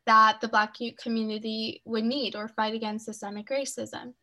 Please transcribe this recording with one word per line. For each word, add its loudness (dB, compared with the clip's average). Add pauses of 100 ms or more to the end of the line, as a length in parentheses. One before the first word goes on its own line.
that 8
the -2
Black 0
u-, -6
community -4
would -2
need 0
or -6
fight -2
against -6
systemic -10
racism. -6